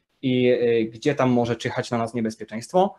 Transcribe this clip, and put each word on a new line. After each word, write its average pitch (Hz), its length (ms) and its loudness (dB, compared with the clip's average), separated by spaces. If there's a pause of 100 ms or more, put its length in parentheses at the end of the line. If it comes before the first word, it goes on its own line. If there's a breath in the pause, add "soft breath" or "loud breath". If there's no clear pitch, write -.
(220)
i, 127 260 2
e, 117 380 2
gdzie 120 300 -2
tam 131 140 2
może 120 260 2
czyhać 120 360 -6
na 120 60 -2
nas 113 160 -4
niebezpieczeństwo. 117 840 -2